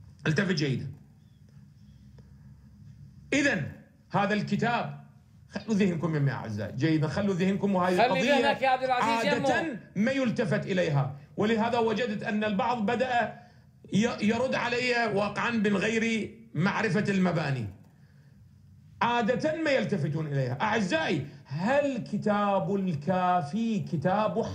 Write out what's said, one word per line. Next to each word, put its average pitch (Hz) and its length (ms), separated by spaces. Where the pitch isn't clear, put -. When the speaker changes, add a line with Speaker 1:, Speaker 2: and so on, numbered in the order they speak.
Speaker 1:
التفت 180 240
جيدا. 127 400
إذن 247 380
هذا 202 220
الكتاب، 208 680
خلوا - 260
ذهنكم 165 520
يا 123 60
أعزائي، 104 420
جيدا، 156 320
خلوا 196 260
ذهنكم، 196 420
وهذه 180 220
Speaker 2:
خلي 220 80
Speaker 1:
القضية 262 340
Speaker 2:
ذهنك 277 220
يا 262 80
عبد 254 140
العزيز 247 500
Speaker 1:
عادة 262 280
Speaker 2:
يمه. 190 180
Speaker 1:
ما 220 160
يلتفت 226 540
إليها، 160 500
ولهذا 226 420
وجدت 226 440
أن 214 200
البعض 220 420
بدأ 240 540
ي-، 226 340
يرد 240 280
علي 240 600
واقعا 202 360
من 208 260
غير 226 580
معرفة 190 560
المباني. 160 560
عادة 240 540
ما 311 160
يلتفتون 156 560
إليها. 135 340
أعزائي، 220 680
هل 254 520
كتاب 202 800
الكافي 185 1040
كتاب 185 760